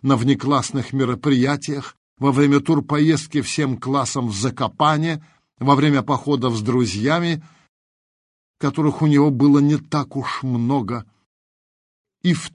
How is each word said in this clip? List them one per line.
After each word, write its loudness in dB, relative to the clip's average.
на 2
внеклассных 0
мероприятиях, -2
во 2
время 4
турпоездки 0
всем -4
классом -4
в -6
Закопане, -2
во 2
время 2
походов -2
с -4
друзьями, -2
которых -2
у 2
него 4
было 4
не 4
так -6
уж -8
много. -2
И 2
в -8